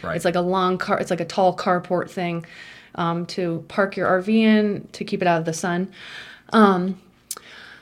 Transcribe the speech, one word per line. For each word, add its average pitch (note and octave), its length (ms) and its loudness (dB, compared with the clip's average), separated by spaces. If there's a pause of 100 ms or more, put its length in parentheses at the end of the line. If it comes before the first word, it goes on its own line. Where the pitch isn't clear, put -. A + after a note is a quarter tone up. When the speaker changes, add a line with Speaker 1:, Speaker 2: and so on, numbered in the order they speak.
Speaker 1:
Right. E3+ 120 -4
Speaker 2:
It's E3+ 80 -4
like F3+ 120 2
a F3+ 60 2
long F#3 360 0
car, G3+ 220 -2
it's G#3 100 -4
like E3+ 100 -2
a E3+ 60 -4
tall F#3 320 2
carport F3+ 540 -2
thing, E3+ 340 -6 (480)
um, E3+ 320 -2
to E3+ 420 -4
park G3 300 -2
your F3+ 100 0
R F#3 140 4
V A3 220 4
in G#3+ 500 4
to - 100 -10
keep G3+ 200 -4
it F3+ 40 4
out E3+ 120 4
of E3 60 -4
the E3 80 -2
sun. F3+ 360 -2 (640)
Um, F#3+ 460 4 (840)